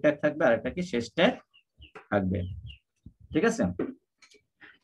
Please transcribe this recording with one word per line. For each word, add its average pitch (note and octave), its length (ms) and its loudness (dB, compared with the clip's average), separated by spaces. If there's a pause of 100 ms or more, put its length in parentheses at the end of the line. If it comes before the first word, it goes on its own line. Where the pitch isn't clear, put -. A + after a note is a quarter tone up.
tag D3+ 220 4
থাকবে D3 220 0
আর A#2 80 6
একটা A2+ 160 -2
কি F3+ 140 -6
শেষ A#2+ 220 -4 (100)
tag G#3+ 180 4 (760)
থাকবে। F#2 280 2 (960)
ঠিক D#3+ 160 2
আছে, - 140 0 (1200)